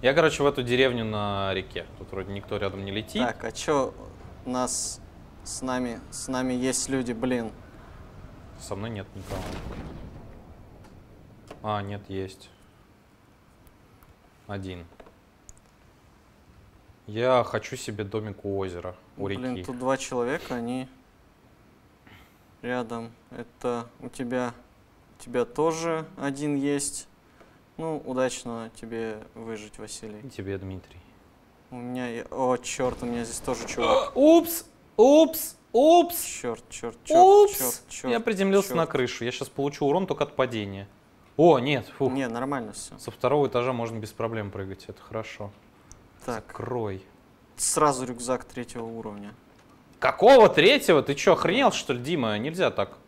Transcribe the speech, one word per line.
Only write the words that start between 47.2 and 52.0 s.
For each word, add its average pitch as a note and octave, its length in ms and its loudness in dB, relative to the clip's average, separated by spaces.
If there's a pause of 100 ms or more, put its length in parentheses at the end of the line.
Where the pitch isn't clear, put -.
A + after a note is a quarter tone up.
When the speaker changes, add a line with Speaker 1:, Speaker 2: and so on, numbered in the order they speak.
Speaker 2:
Сразу C#3+ 480 2
рюкзак A#2+ 400 -4
третьего A#2+ 400 -10
уровня. G#2+ 480 -12 (640)
Speaker 1:
Какого G#3+ 480 10
третьего? F3 540 6
Ты - 120 -2
чё, - 200 6
охренел, G#3 380 4
Speaker 2:
Да. - 40 -4
Speaker 1:
что - 180 -4
ли, B2 80 -4